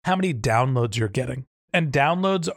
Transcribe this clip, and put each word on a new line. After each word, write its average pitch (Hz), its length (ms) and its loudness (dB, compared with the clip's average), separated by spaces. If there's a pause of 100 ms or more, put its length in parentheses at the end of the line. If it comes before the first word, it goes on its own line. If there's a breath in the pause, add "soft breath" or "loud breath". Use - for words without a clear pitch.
how 185 100 2
many 185 180 0
downloads 120 640 0
you're 110 100 0
getting. 127 380 -6 (260)
And 160 220 0
downloads 175 640 2